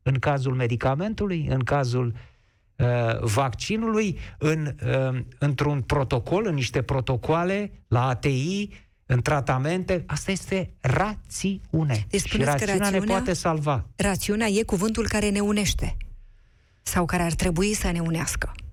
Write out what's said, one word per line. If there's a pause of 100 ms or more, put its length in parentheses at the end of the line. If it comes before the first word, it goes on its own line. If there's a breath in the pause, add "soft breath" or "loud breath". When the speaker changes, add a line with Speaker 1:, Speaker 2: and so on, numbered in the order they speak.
Speaker 1:
în
cazul
medicamentului,
în
cazul, (640 loud breath)
ă,
vaccinului, (180 loud breath)
în, (100)
ă, (140)
într-un
protocol,
în
niște
protocoale, (160)
la
A
T
I, (360 loud breath)
în
tratamente.
Asta
este
rațiune.
Speaker 2:
Deci
Speaker 1:
Și
Speaker 2:
spuneți
că
Speaker 1:
rațiunea
ne
Speaker 2:
rațiunea,
Speaker 1:
poate
salva.
Speaker 2:
rațiunea
e
cuvântul
care
ne
unește. (840)
Sau
care
ar
trebui
să
ne
unească. (220)